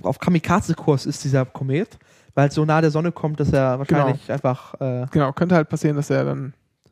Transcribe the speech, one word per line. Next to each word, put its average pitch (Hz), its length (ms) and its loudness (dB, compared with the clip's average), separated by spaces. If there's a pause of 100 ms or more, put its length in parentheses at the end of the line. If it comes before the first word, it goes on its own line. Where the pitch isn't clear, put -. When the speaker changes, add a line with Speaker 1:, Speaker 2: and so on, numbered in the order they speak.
Speaker 1:
auf 117 160 -2
Kamikaze-Kurs 170 880 0
ist, - 180 -6
dieser 135 220 2
Komet, 135 520 -6 (360)
weil 139 80 2
halt 143 100 2
so 151 120 0
nah 156 160 4
der 160 100 4
Sonne 160 200 0
kommt, 151 300 -4
dass 139 120 2
er 131 320 2
Speaker 2:
Genau. 147 160 2
Speaker 1:
wahrscheinlich 139 300 -2
einfach, 127 500 -4
äh, 127 300 -4
Speaker 2:
Genau, 143 220 2
könnte 175 220 0
halt 156 140 4
passieren, 151 280 -2
dass 143 140 -4
er 135 140 0
dann 139 300 -6 (380)